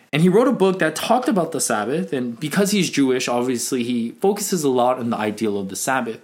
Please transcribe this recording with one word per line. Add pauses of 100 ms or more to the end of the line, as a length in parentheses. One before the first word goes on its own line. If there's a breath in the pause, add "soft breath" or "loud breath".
(120 loud breath)
and
he
wrote
a
book
that
talked
about
the
Sabbath,
and
because
he's
Jewish,
obviously
he
focuses
a
lot
on
the
ideal
of
the
Sabbath.